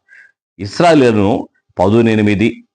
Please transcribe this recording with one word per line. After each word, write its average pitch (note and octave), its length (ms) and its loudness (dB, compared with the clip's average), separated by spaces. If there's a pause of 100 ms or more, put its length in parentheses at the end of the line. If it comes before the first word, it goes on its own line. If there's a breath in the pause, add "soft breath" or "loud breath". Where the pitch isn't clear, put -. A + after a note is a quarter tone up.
(600 soft breath)
ఇస్రాయేలును A#2 920 0 (300)
పదునెనిమిది G#2+ 840 0 (120)